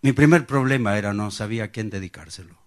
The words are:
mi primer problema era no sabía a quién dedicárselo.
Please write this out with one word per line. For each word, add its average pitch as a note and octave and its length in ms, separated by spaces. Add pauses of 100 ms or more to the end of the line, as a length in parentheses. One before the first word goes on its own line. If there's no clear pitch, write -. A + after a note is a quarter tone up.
mi C3+ 120
primer D3+ 320
problema C3 520
era G2+ 160
no G#2 180
sabía A2 340
a - 20
quién G#2+ 220
dedicárselo. F2 760